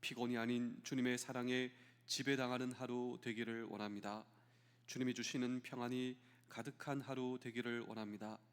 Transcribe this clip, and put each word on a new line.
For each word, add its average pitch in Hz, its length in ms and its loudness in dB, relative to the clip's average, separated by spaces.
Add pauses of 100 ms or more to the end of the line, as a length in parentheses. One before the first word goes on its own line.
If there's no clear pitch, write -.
피곤이 120 340 0
아닌 120 460 2
주님의 123 340 4
사랑에 123 560 2 (320)
지배당하는 127 680 2
하루 123 500 0
되기를 113 420 -2
원합니다. 104 600 -4 (580)
주님이 127 300 0
주시는 123 480 0
평안이 127 520 0 (360)
가득한 139 500 -4
하루 131 400 -2
되기를 120 480 0
원합니다. 107 500 -6 (140)